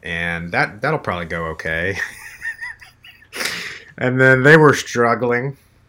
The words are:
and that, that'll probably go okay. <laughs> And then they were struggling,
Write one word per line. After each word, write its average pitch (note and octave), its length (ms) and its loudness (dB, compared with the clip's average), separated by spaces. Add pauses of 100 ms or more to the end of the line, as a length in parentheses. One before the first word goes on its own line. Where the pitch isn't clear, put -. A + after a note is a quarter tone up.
and E2+ 480 -6
that, A#2+ 300 -4
that'll D3 180 -4
probably F2 260 -6
go E2+ 220 -6
okay. E2 560 -6
<laughs> - 60 -10 (1900)
And B2+ 220 -2
then C3 220 6
they D3+ 160 8
were D3 160 8
struggling, A#2+ 840 -2 (320)